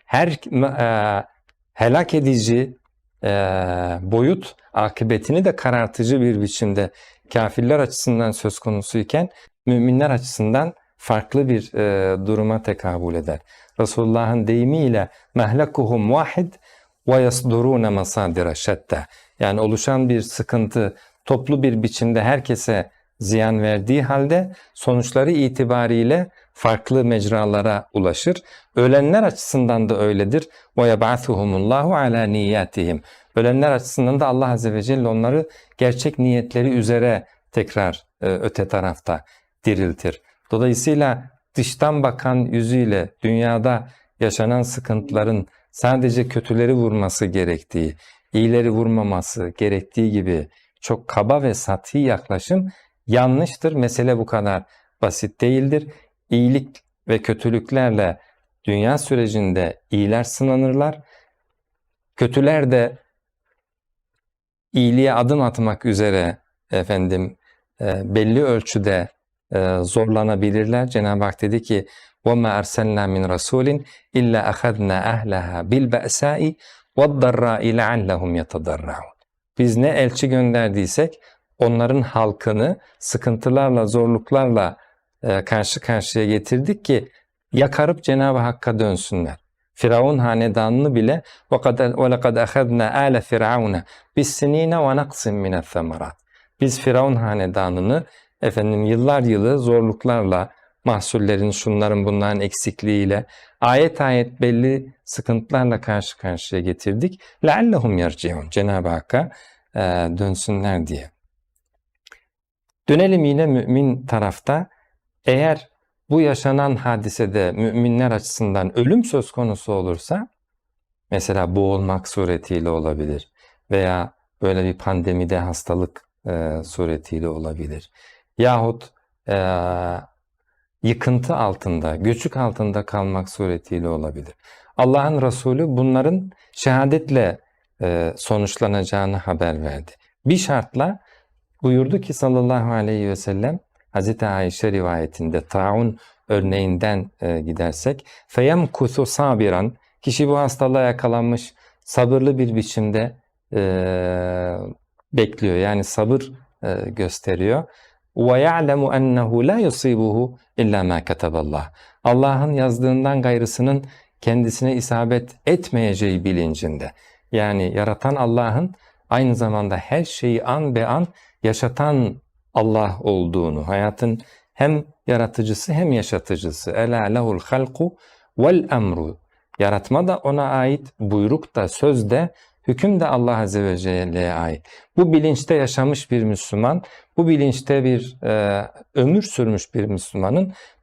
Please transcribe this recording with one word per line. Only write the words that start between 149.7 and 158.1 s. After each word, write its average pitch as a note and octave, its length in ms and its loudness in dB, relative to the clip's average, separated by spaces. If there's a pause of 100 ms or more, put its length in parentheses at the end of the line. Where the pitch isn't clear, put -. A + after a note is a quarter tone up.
kişi C#3 260 0
bu C#3+ 100 2
hastalığa C3+ 440 0
yakalanmış, A#2+ 720 0 (320)
sabırlı C3 520 2
bir A#2+ 180 0
biçimde, A2 600 -2 (380)
e, G2 60 0 (1500)
bekliyor. G#2+ 420 0
Yani G2+ 280 0
sabır, A#2 480 -2 (320)
e, G2 260 -6
gösteriyor. G2 760 -2 (540)